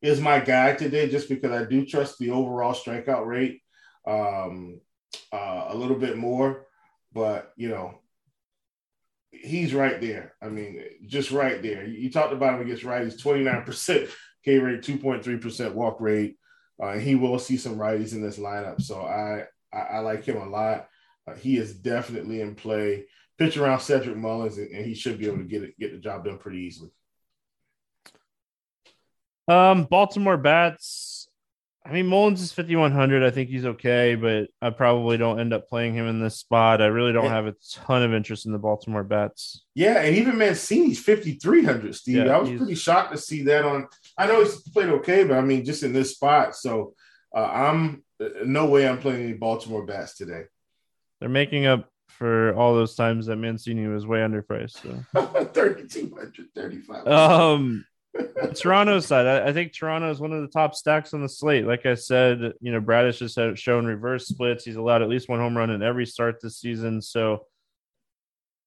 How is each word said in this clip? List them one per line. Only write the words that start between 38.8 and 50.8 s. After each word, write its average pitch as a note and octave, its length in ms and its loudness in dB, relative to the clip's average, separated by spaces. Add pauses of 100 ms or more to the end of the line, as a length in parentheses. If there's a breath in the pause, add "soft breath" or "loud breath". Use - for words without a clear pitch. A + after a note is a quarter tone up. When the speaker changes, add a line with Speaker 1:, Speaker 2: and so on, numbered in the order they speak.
Speaker 2:
bats. G#2 640 -4 (100)
Speaker 1:
Yeah, G3 280 4
and D#3 120 4
even A#3 220 2
Mancini's A3 640 2
fifty-three G#3 640 4
hundred, A2+ 300 -2
Steve. B2+ 220 -2 (100)
Speaker 2:
Yeah, C3+ 100 6
Speaker 1:
I - 20 6
was B2+ 120 0
Speaker 2:
he's B2 80 -6
Speaker 1:
pretty G3 160 -2
shocked E3+ 380 2
to D#3 60 -8
see D3+ 260 -8
that D3 200 4
on. C#3 240 -2 (300 soft breath)
I F#3+ 80 2
know A3 180 6
he's - 160 -2
played F#3+ 300 -2
okay, F3+ 340 4
but, C#3 140 4
I - 20 4
mean, C3 240 0
just C#3+ 180 -6
in B2+ 120 -2
this C3 180 0
spot. C#3+ 420 2
So, A2+ 380 -6 (420 soft breath)
uh, A2 120 0
I'm, D3+ 580 0 (180)
uh, A2 60 -6 (160)
no C#3+ 220 2
way C#3 200 6
I'm B2+ 120 0
playing B2+ 240 -4
any A#2+ 100 -6
Baltimore A2 540 -4
bats G2 280 -10
today. E2+ 280 -12 (760)